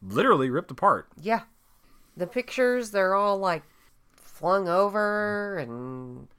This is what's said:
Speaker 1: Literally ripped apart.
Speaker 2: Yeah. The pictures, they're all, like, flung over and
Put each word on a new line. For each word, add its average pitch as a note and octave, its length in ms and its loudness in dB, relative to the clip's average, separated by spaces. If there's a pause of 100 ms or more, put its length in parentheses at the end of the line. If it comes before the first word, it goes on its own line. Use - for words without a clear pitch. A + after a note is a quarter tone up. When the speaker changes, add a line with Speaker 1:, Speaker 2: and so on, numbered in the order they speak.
Speaker 1:
Literally C3 480 4
ripped C3+ 220 -4
apart. C3 360 0 (140)
Speaker 2:
Yeah. A3 200 -2 (760)
The F3 100 -6
pictures, B3 640 -2
they're F#3+ 240 2
all, G3+ 240 2
like, F3 240 -2 (500)
flung F#3 560 -2
over G#3 880 0
and B2+ 720 -10 (120)